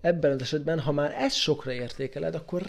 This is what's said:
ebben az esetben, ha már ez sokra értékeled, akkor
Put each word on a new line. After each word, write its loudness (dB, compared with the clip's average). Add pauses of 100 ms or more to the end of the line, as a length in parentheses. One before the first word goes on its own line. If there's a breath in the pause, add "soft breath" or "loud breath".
ebben 4
az 0
esetben, 0
ha 0
már 2
ez 0
sokra 0
értékeled, -4
akkor -4